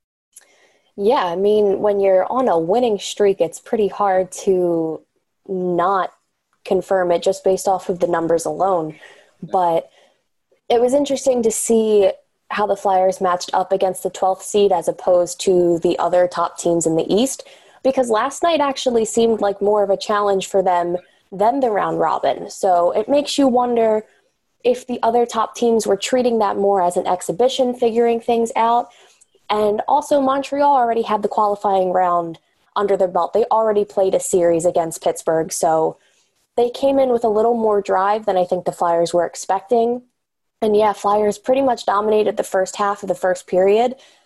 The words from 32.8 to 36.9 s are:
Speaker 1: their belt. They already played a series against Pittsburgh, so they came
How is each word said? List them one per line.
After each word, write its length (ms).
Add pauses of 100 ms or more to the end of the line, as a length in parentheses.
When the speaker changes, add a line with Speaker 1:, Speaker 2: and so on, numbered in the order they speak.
Speaker 1:
their 100
belt. 260
They 120
already 400
played 280
a 60
series 460
against 400
Pittsburgh, 480
so 460 (580)
they 120
came 300